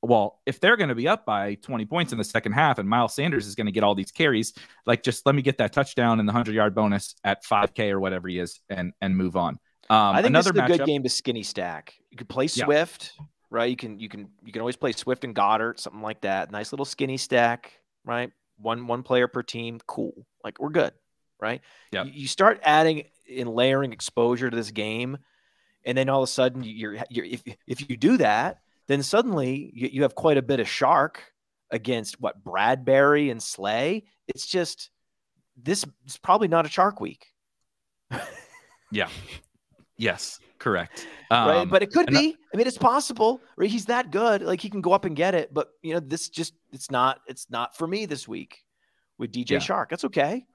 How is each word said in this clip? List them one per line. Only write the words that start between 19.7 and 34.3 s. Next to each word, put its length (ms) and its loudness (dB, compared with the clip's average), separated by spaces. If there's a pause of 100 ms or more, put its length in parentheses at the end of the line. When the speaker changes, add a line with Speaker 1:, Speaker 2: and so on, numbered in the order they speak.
Speaker 2:
Cool. 260 -6 (320)
Like, 160 -10
we're 80 -6
good, 240 0 (480)
right? 180 -4 (320)
Speaker 1:
Yep. 140 -2
Speaker 2:
You, 80 -12
you 160 -10
start 340 4
adding 400 4 (260)
and 200 -6
layering 420 2
exposure 580 0
to 60 -6
this 160 -4
game, 460 -6 (680)
and 140 -2
then 100 2
all 160 4
of 60 -2
a 20 -6
sudden 320 0
you're, 460 -10
you're, 160 -6
if, 180 -10 (240)
if 220 -8
you 80 -6
do 180 6
that, 440 2 (280)
then 160 2
suddenly 720 0
you, 160 -4
you 120 -2
have 120 2
quite 220 4
a 40 4
bit 200 0
of 80 -2
shark 640 2 (360)
against, 520 -6
what, 200 -6
Bradbury 880 4
and 140 -8
Slay. 600 -2 (240)
It's 160 -8